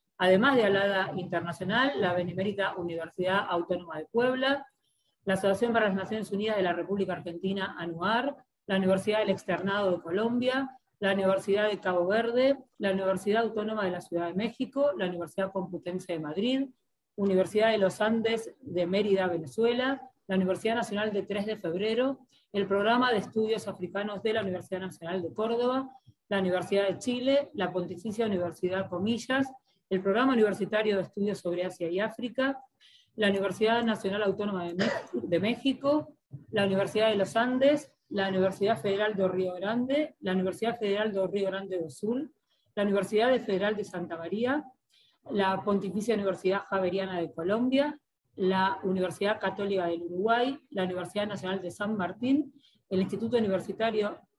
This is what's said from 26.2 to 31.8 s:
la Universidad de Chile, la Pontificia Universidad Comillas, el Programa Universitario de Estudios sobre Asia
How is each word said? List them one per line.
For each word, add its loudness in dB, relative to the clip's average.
la 0
Universidad 2
de 0
Chile, 0
la -2
Pontificia -4
Universidad -2
Comillas, 0
el 0
Programa 4
Universitario 2
de 0
Estudios -2
sobre -2
Asia -4